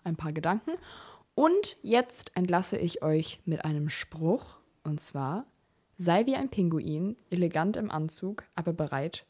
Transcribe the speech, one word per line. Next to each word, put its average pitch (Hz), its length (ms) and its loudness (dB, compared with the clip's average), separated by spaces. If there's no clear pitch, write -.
ein 165 120 -2
paar 156 160 -4
Gedanken. 165 400 -2
Und 359 460 4
jetzt - 540 0
entlasse 180 420 2
ich - 240 -2
euch 156 440 0
mit 156 200 -2
einem 151 240 0
Spruch. - 680 -2
Und 151 180 -4
zwar, 147 440 -4
„Sei 180 280 4
wie 262 100 2
ein 269 140 -2
Pinguin, 170 680 0
elegant 180 440 2
im 214 160 -4
Anzug, 160 520 -4
aber 170 160 -2
bereit 151 580 -4